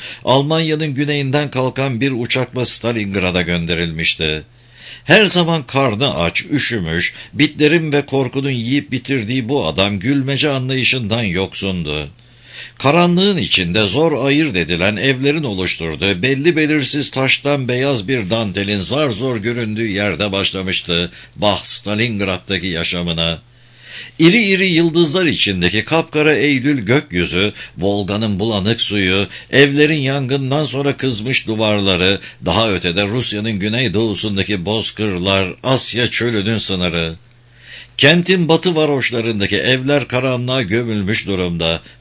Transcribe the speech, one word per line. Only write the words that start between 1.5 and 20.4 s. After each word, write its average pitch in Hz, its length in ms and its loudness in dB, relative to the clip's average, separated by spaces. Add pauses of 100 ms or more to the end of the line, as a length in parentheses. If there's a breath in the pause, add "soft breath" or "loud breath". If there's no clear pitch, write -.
kalkan 127 500 -2
bir 135 100 0
uçakla 123 540 -2
Stalingrad'a 98 760 0
gönderilmişti. 82 1000 -2 (600 loud breath)
Her 208 220 6
zaman 165 420 2
karnı 123 520 0
aç, 85 320 0
üşümüş, 87 640 0 (200 loud breath)
bitlerin 151 580 2
ve 143 140 0
korkunun 135 440 -2
yiyip 123 420 -2
bitirdiği 127 580 -2
bu 127 180 0
adam 95 320 -2
gülmece 139 500 0
anlayışından 127 720 -2
yoksundu. 87 880 -2 (680 loud breath)
Karanlığın 175 600 4
içinde 95 500 2
zor 139 380 2
ayırt 143 300 2
edilen 87 400 0
evlerin 135 480 0
oluşturduğu 90 760 -2
belli 139 340 2
belirsiz 147 560 0
taştan 135 560 0
beyaz 123 400 0
bir 113 220 -2
dantelin 101 520 -2
zar 131 280 0
zor 120 280 -2
göründüğü 113 500 -4
yerde 101 440 -2
başlamıştı 92 800 -2 (240 loud breath)